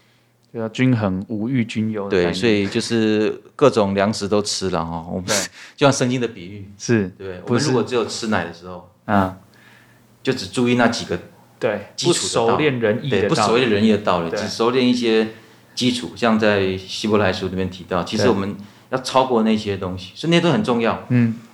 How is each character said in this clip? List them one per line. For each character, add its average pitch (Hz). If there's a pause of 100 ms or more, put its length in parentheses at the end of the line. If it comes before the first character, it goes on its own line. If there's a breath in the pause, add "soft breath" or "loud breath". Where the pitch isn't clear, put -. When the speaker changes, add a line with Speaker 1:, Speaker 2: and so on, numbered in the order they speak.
(520 soft breath)
Speaker 1:
就 120
要 110
均 127
衡， 101
无 110
欲 127
均 110
忧 101
的 98
概 90
念。 85
Speaker 2:
对， 90
所 117
以 104
就 113
是 107 (140)
各 139
种 101
粮 98
食 101
都 104
吃 95
了， 82
哈， 82
我 92
们 92
Speaker 1:
对。 107 (180)
Speaker 2:
<laughs> -
就 143
像 135
圣 127
经 127
的 120
比 87
喻， 101 (100)
Speaker 1:
是， 107 (100)
Speaker 2:
对 95
不 95
对？ 90
Speaker 1:
不 117
是。 -
Speaker 2:
我 127
们 -
如 -
果 117
只 120
有 113
吃 -
奶 98
的 85
时 90
候， 90 (140)
Speaker 1:
啊。 95 (840 soft breath)
Speaker 2:
就 131
只 95
注 123
意 123
那 120
几 -
个 92 (440)
Speaker 1:
对， 104
Speaker 2:
基 165
础 -
的 -
道 117
理。 113
Speaker 1:
不 98
熟 -
练 135
仁 107
义 135
的 107
道 -
理。 -
Speaker 2:
对， 101
不 98
熟 110
练 127
仁 104
义 110
的 101
道 90
理， 82
Speaker 1:
对。 104
Speaker 2:
只 101
熟 117
练 127
一 123
些 110 (440 loud breath)
基 123
础， -
像 113
在 101
希 -
伯 107
来 98
书 92
里 90
面 92
提 87
到， 90
其 107
实 104
我 107
们 98 (340 loud breath)
要 127
超 131
过 117
那 110
些 104
东 92
西， -
Speaker 1:
对。 -
Speaker 2:
所 151
以 170
那 170
都 170
很 110
重 117
要。 104
Speaker 1:
嗯。 117 (180)